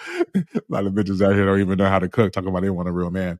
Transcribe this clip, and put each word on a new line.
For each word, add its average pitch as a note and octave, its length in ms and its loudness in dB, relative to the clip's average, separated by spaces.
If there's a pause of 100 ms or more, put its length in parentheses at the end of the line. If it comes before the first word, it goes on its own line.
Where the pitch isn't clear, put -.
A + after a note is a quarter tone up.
(340)
a F#3 80 0 (260)
lot G2+ 180 -2
of G2 60 -2
bitches G2 320 0
out G2 100 6
here G2+ 100 4
don't G2 160 2
even F#2 180 0
know G2 100 4
how F#2+ 100 4
to F2+ 100 -2
cook, G#2 240 0
talking F#2 160 -4
about F#2 140 -2
they G2 80 0
want F2+ 180 -4
a F2+ 40 -4
real F2 180 -2
man. F2+ 300 -4